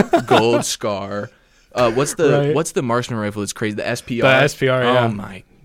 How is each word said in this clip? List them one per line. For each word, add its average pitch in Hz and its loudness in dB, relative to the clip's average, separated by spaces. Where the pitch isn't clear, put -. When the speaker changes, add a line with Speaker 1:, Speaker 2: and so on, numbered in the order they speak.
Speaker 1:
<laughs> - 0
Speaker 2:
gold - 2
scar. 101 -6
Uh, 117 2
what's 139 -2
the, 147 2
Speaker 1:
Right. 143 2
Speaker 2:
what's 165 -2
the 175 -2
marksman 120 -2
rifle 104 -4
that's 98 -8
crazy? 107 -4
The 104 -6
S 120 -4
P 117 -4
R? 135 6
Speaker 1:
The 131 6
S 147 0
P 135 0
R, 127 0
Speaker 2:
Oh 123 2
Speaker 1:
yeah. 123 2
Speaker 2:
my 98 -10